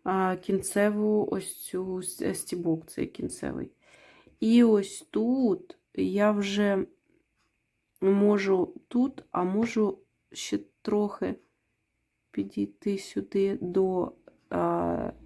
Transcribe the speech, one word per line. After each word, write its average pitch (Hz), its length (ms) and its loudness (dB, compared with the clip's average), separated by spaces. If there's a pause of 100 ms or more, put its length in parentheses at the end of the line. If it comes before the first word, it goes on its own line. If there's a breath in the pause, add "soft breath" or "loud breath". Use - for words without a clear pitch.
а, 185 320 0
кінцеву 208 960 0
ось - 320 -6
цю 185 380 -6
с-, - 320 -6
стібок, 165 520 -4
цей - 220 -6
кінцевий. - 640 -8 (680 soft breath)
І 233 240 6
ось 208 480 2
тут 233 680 0 (160)
я 190 380 2
вже 202 540 0 (1160)
можу 196 720 4 (140)
тут, 254 440 -2
а 180 120 -2
можу 208 560 0 (320)
ще - 280 -6 (220)
трохи 208 540 -2 (960)
підійти 202 680 -4
сюди 196 640 -2
до, 185 500 0 (380)
а, 170 640 -2 (140)